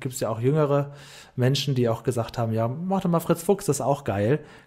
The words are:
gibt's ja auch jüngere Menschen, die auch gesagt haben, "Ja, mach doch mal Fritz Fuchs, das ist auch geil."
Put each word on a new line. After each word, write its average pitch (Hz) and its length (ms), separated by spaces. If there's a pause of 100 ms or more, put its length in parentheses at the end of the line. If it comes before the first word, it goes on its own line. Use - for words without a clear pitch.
gibt's 127 180
ja 117 100
auch 110 120
jüngere 143 520 (440)
Menschen, 135 400
die 120 120
auch 113 140
gesagt 113 340
haben, 113 160
"Ja, 113 140
mach 180 360
doch 180 80
mal 165 100
Fritz 165 240
Fuchs, 202 220
das 147 100
ist - 40
auch 135 220
geil." 110 380 (260)